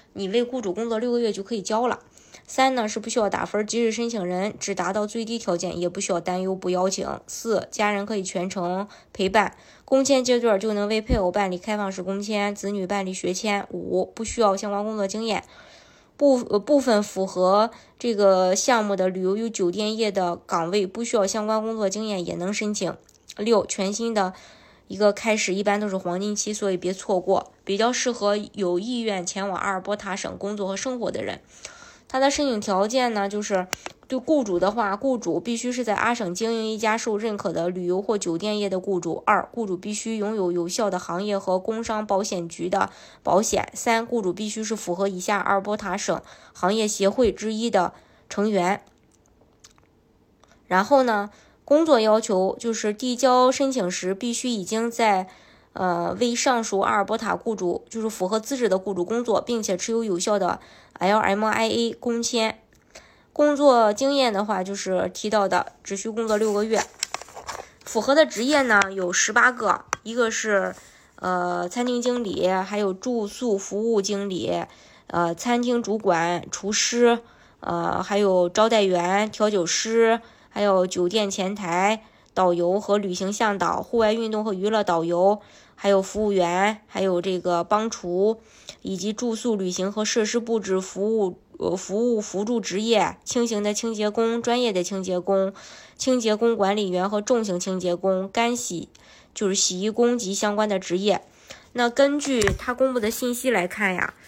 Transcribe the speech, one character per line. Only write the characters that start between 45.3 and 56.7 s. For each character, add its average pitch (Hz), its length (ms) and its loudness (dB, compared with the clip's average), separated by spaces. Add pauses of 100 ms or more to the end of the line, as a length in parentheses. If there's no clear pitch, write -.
阿 190 160 0
尔 196 60 2
伯 208 160 -4
塔 202 200 -6
省 190 260 -4 (300)
行 185 200 0
业 220 140 0
协 196 240 0
会 214 220 2
之 214 200 -6
一 220 160 -2
的 196 260 2 (340)
成 208 200 -2
员。 190 340 2 (1900)
然 185 160 4
后 269 180 6
呢， 208 280 0 (340)
工 302 200 6
作 302 140 6
要 220 220 4
求 190 400 0
就 233 120 -2
是 214 200 -2
递 247 240 -4
交 254 340 6
申 269 220 0
请 196 180 -2
时 185 240 -4
必 233 180 -4
须 240 160 -4
已 226 140 -2
经 220 260 -4
在， 214 380 2 (460)
呃， 175 480 -2
为 240 120 2
上 240 300 0
述 202 180 -2